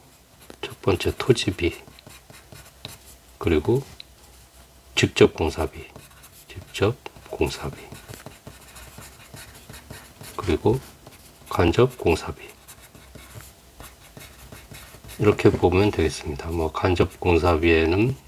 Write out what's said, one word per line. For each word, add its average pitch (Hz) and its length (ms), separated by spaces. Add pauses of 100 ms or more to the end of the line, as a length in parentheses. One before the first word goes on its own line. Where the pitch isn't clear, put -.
(640)
첫 - 180
번째 - 380
토지비, - 560 (1600)
그리고 90 460 (1120)
직접 - 400
공사비, 80 500 (640)
직접 - 480 (320)
공사비, - 480 (2500)
그리고 107 460 (720)
간접 113 480
공사비. - 440 (2750)
이렇게 101 320
보면 95 400
되겠습니다. 78 640
뭐, 80 200
간접 90 480
공사비에는 85 960 (120)